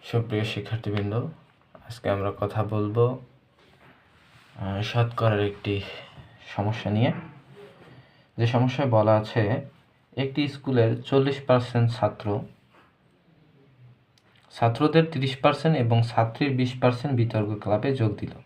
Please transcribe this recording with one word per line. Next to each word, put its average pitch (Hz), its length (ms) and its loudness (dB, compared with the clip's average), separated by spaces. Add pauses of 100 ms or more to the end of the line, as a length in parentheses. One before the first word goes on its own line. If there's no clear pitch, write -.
(120)
সুপ্রিয় 110 320 0
শিক্ষার্থীবৃন্দ, 107 840 -4 (440)
আজকে - 360 -10
আমরা 98 300 0
কথা 104 240 -2
বলবো, 107 560 0 (1400)
আহ, 98 260 -4
শতকরার 113 580 0
একটি 101 420 -2 (720)
সমস্যা 104 360 -2
নিয়ে। 117 200 2 (1300)
যে 117 100 2
সমস্যায় 127 420 0
বলা 110 260 6
আছে, 107 480 0 (540)
একটি 139 300 -2
স্কুলের 117 540 0
চল্লিশ 135 460 2
পার্সেন্ট 120 440 4
ছাত্র, - 480 -2 (2000)
ছাত্রদের 147 600 4
তিরিশ 131 260 -2
পার্সেন্ট 151 400 2
এবং 117 260 4
ছাত্রীর 117 540 0
বিশ 127 240 0
পার্সেন্ট 127 340 0
বিতর্ক 107 460 0
ক্লাবে 127 340 0
যোগ 107 220 0
দিল। - 140 -10 (140)